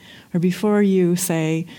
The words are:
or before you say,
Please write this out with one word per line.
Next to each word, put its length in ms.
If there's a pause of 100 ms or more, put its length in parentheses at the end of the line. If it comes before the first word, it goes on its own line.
(340)
or 60
before 420
you 340
say, 520 (120)